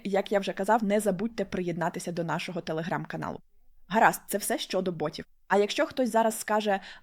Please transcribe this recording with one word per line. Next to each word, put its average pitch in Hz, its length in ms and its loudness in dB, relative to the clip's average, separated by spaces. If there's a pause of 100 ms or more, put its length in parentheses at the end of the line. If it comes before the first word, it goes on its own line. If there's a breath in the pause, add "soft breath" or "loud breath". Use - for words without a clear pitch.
як 196 280 0
я 202 60 4
вже 196 140 0
казав, 214 320 2
не 202 160 2
забудьте 208 440 -2
приєднатися 175 680 -4
до 170 120 -4
нашого 165 360 -4
Telegram-каналу. 156 800 -6 (500)
Гаразд, 190 380 6
це 302 120 -2
все 285 200 -2
щодо 185 340 -2
ботів. 156 320 -6 (240)
А 190 80 4
якщо 208 300 2
хтось 254 240 0
зараз 220 280 2
скаже: 208 420 0 (220 loud breath)